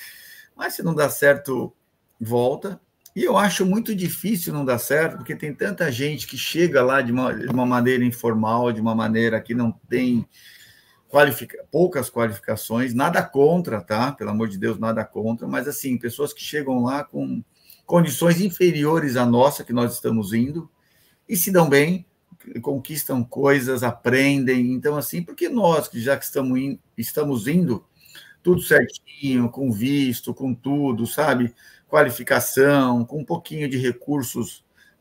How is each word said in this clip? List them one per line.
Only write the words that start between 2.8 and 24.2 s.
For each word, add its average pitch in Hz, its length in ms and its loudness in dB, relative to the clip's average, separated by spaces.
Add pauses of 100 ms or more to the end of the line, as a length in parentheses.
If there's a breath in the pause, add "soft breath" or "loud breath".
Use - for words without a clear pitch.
E 190 80 -2
eu 320 140 2
acho 196 280 2
muito 220 300 0
difícil 175 580 -4
não 143 120 -4
dar 123 120 0
certo, 156 400 0
porque 143 180 -10
tem 147 180 -10
tanta 180 380 -4
gente 139 360 -6
que 131 100 -12
chega 147 460 2
lá 135 180 4
de 120 100 -2
uma, 127 220 0
de 113 140 -8
uma 123 180 0
maneira 123 380 2
informal, 120 680 0
de 110 100 -4
uma 113 120 0
maneira 110 480 0
que 117 120 -8
não 120 180 0
tem - 560 -2 (840 soft breath)
qualifica-, 139 600 2
poucas 156 380 0
qualificações, 113 840 -4
nada 165 300 0
contra, 143 580 2
tá? 120 300 -2
Pelo 104 200 -6
amor 107 180 -2
de 98 80 -10
Deus, 110 200 -2
nada 113 280 -2
contra, 113 420 -6
mas, 131 200 -4
assim, 131 300 -4
pessoas 139 360 -6
que - 80 -18
chegam 135 420 -2
lá 139 200 -2
com 131 400 -8 (420 soft breath)
condições 170 560 2
inferiores 156 720 2
à 123 100 2
nossa, 123 380 4
que - 80 -10
nós 120 220 0
estamos 113 400 -2
indo, 143 360 -2 (600)
e 214 80 -4
se 190 140 -2
dão 170 180 6
bem, 156 360 2 (560)
conquistam 139 640 -4
coisas, 131 580 2
aprendem. 127 920 2